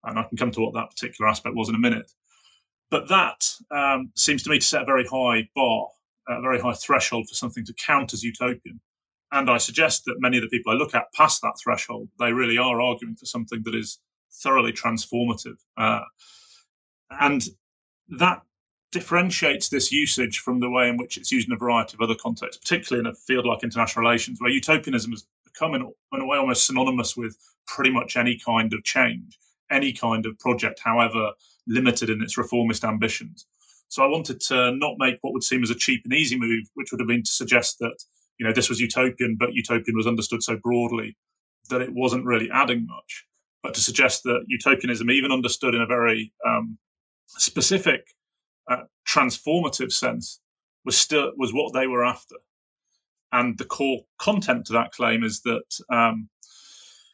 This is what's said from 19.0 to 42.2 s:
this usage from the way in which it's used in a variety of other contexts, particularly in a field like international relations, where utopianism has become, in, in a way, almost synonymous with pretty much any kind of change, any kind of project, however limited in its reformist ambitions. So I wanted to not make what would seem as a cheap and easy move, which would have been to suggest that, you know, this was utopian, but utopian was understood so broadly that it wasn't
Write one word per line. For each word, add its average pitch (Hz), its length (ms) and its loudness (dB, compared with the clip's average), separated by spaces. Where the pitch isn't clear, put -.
this 135 220 0
usage 135 480 0
from 123 200 -2
the 123 100 0
way 123 180 2
in 120 100 0
which 123 200 -6
it's - 140 -6
used 123 160 0
in 123 60 -2
a 113 40 -2
variety 117 380 0
of 107 60 -4
other 113 140 2
contexts, - 460 -8
particularly 123 440 -2
in 117 60 -6
a - 40 -14
field 127 300 0
like 117 180 -2
international 117 420 0
relations, 117 340 2
where 123 120 2
utopianism 131 600 0
has 107 140 -12
become, 160 320 -4
in, 127 60 -2
in - 80 -4
a 131 40 -4
way, 143 120 0
almost 131 280 2
synonymous 131 520 0
with 113 180 -8
pretty 131 240 2
much - 240 -2
any 123 220 2
kind 113 360 0
of 107 100 -6
change, 120 540 -2
any 139 220 0
kind 113 340 -2
of 107 140 -8
project, 120 440 -2
however 113 480 2
limited 117 420 2
in 110 120 -2
its 113 160 -4
reformist 117 460 0
ambitions. 110 640 -4
So 135 140 0
I 139 40 6
wanted 151 340 -2
to 127 340 2
not 143 220 -2
make 131 240 2
what 127 120 -6
would 127 100 -4
seem 127 200 0
as 113 80 0
a 120 40 0
cheap 123 280 -2
and 123 100 -2
easy 139 240 2
move, 113 280 0
which 135 160 -8
would 127 100 -6
have 113 60 0
been 120 160 2
to - 80 -2
suggest 120 480 2
that, 117 180 -6
you 113 80 -4
know, 110 80 2
this 117 160 4
was 117 100 -2
utopian, 123 600 0
but - 140 0
utopian 117 420 -2
was 110 120 2
understood 113 360 -2
so 113 140 -2
broadly 113 600 -2
that 127 120 0
it 127 120 -6
wasn't 127 320 0